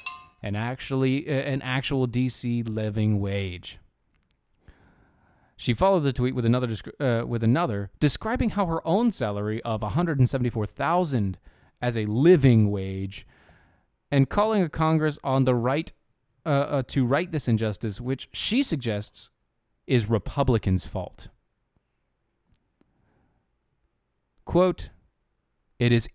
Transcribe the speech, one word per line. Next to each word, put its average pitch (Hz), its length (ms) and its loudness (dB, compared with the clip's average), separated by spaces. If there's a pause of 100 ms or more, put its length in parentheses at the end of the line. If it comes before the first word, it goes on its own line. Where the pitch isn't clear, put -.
(420)
an 104 140 -4
actually, 131 720 -2
uh, 135 140 -2
an 139 180 -4
actual 131 460 0
D 123 240 0
C 120 320 -2
living 107 580 0
wage." 98 580 -6 (1800)
She 120 160 -2
followed 190 260 4
the 139 140 0
tweet 127 200 0
with 120 120 0
another 123 200 2
descri-, - 320 -8
uh, 123 280 0
with 117 180 -2
another 113 460 0 (100)
describing 226 500 0
how 196 140 -2
her 165 240 -2
own 220 220 2
salary 107 540 -4
of 110 180 -4
a 104 80 -4
hundred 160 280 0
and 123 120 4
seventy-four 123 340 -2
thousand 135 720 -2 (460)
as 120 160 -2
a 107 80 -2
living 123 640 6
wage, 95 560 -6 (840)
and 139 180 4
calling 208 340 2
a 165 60 0
Congress 156 560 0
on 135 200 2
the 127 100 4
right, 131 360 -2 (540)
uh, 170 40 -6
uh, 143 400 0
to 131 180 0
right 151 260 0
this 151 160 -4
injustice, 110 500 -2
which 127 340 -8
she - 300 -2
suggests 117 680 -6 (560)
is 113 240 2
Republicans' 113 760 0
fault. - 440 -12 (3250)
Quote, 175 460 0 (880)
"It 120 140 2
is 117 220 0